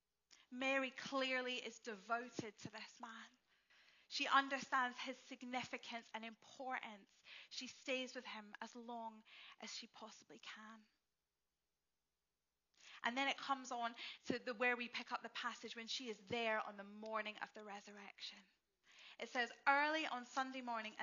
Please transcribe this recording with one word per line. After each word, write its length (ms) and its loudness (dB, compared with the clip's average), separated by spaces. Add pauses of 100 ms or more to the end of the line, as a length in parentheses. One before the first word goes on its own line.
(480)
Mary 460 4 (180)
clearly 480 2
is 240 -6
devoted 800 -2
to 80 -6
this 300 -10
man. 280 -12 (760)
She 240 2
understands 720 6
his 240 -4
significance 880 -4
and 80 -6
importance. 880 -6 (380)
She 180 -6
stays 480 -2
with 80 -6
him 220 -8 (180)
as 80 -8 (160)
long 320 -6 (420)
as 140 -8
she 160 -10
possibly 480 -14
can. 400 -12 (2250)
And 140 2
then 100 6
it 80 4
comes 380 0
on 180 0 (360)
to 180 4
the, 100 0
where 220 6
we 100 -2
pick 240 -6
up 100 2
the 140 -6
passage 400 -4
when 120 -8
she 180 -2
is 100 -2 (160)
there 320 4
on 160 -6
the 80 -8 (160)
morning 400 0
of 80 -4
the 160 -10
resurrection. 720 -10 (800)
It 140 -2
says, 180 4 (160)
"Early 400 8
on 240 -2
Sunday 300 0
morning, 420 -2